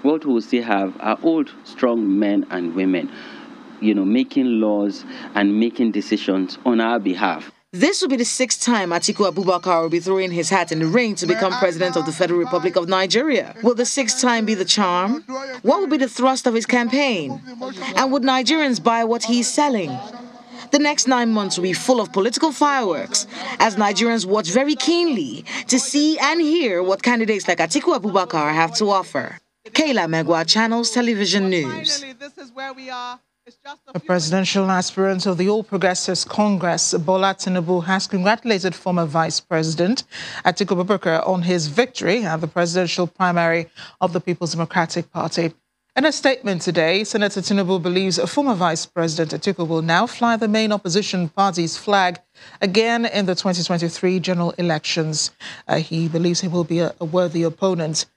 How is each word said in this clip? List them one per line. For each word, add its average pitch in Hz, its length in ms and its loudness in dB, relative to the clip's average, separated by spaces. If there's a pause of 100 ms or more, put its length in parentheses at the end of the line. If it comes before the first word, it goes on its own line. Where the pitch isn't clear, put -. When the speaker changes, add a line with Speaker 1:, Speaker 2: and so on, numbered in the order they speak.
Speaker 1:
what 156 220 2
we'll 123 160 2
still 120 220 0
have 98 360 0
are 110 240 0
old, 160 280 2 (120)
strong 113 560 2
men 101 320 2
and 87 240 -4
women, 92 340 0 (720)
you 107 140 4
know, 98 100 2
making 127 540 2
laws 104 460 0 (300)
and 101 240 4
making 117 320 2
decisions 98 720 -2
on 117 160 4
our 117 180 2
behalf. 92 520 -2 (200)
Speaker 2:
This 294 320 2
will 320 60 -2
be 262 80 0
the 233 60 0
sixth - 380 -2
time 202 300 2
Atiku 175 400 0
Abubakar 175 500 2
will 165 80 0
be 170 100 0
throwing 190 300 0
his 170 220 -2
hat 175 200 2
in 160 60 -2
the 160 80 2
ring 208 300 2
to 180 100 -6
become 185 280 2
president 180 440 0
of 160 80 0
the 160 60 -4
Federal 175 280 0
Republic 170 360 0
of 170 120 0
Nigeria. 190 760 0
Will 240 100 4
the 233 140 0
sixth 247 340 -2
time 233 240 2
be 214 80 2
the 190 100 -2
charm? 196 600 2 (400)
What 294 160 4
will 392 80 0
be 277 100 0
the 254 100 2
thrust 254 380 0
of 240 80 2
his 226 140 -2
campaign? 240 760 0 (540)
And 262 160 2
would 269 100 2
Nigerians 262 600 2
buy 233 240 2
what 226 180 -2
he's 240 280 0
selling? 240 380 0 (840)
The 285 80 4
next 294 280 2
nine 240 240 2
months 202 260 -2
will 175 60 -2
be 185 100 0
full 247 260 2
of 190 140 -2
political 240 380 2
fireworks 240 760 0 (320)
as 214 160 2
Nigerians 214 500 0
watch 190 240 0
very 269 260 2
keenly 294 680 0 (240)
to 254 120 2
see 302 400 2
and 302 220 2
hear 294 400 2
what 190 200 0
candidates 220 460 2
like 180 100 2
Atiku 254 420 0
Abubakar 175 540 0
have 165 220 2
to 202 160 2
offer. 175 480 -2 (300)
Kayla 240 380 2
Megwa, 165 400 0
Channels 226 440 0
Television 202 580 0
News. 180 540 -2 (1900)
Speaker 3:
The 180 60 -6
presidential 185 720 0
aspirant 190 540 0
of 185 120 0
the 185 120 0
All 208 140 0
Progressives 185 600 -2
Congress, 185 720 0
Bola 185 420 2
Tinubu, 180 480 0
has 190 240 -2
congratulated 202 640 0
former 180 320 -2
Vice 160 360 0
President 165 640 0 (400)
Atiku 180 360 0
Abubakar 180 460 0
on 185 140 0
his 170 260 0
victory 214 560 0
at 160 160 -2
the 165 80 -4
presidential 175 580 0
primary 170 640 0 (320)
of 180 140 0
the 180 80 -2
People's 170 320 -4
Democratic 165 580 -2
Party. 170 420 -2 (440)
In 269 80 2
a 311 80 4
statement 202 480 0
today, 175 420 2
Senator 202 380 0
Tinubu 190 420 0
believes 180 340 0 (140)
former 277 240 0
Vice 170 300 0
President 160 580 -4
Atiku 180 240 -2
will 160 140 -2
now 170 260 2
fly 233 300 2
the 220 100 -2
main 214 240 2
opposition 196 560 -2
party's 175 500 0
flag 190 420 2 (420)
again 226 440 2
in 202 200 0
the 180 100 0
twenty 180 260 -2
twenty-three 175 600 0
general 175 300 0
elections. 160 800 -2 (360)
Uh, 147 120 0
he 165 280 -2
believes 170 320 0
he 190 80 -4
will 175 160 -2
be 165 160 -2
a, 165 220 -2
a 175 40 -6
worthy 170 380 0
opponent. 165 600 -2 (120)